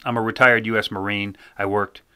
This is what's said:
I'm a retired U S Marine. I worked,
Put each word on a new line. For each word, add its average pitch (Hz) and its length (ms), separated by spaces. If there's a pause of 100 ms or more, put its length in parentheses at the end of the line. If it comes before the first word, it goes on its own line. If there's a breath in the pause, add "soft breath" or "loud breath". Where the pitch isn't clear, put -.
I'm 120 140
a 113 40
retired 113 440
U 113 100
S 104 140
Marine. 101 480 (200 loud breath)
I 101 60
worked, 101 380 (140)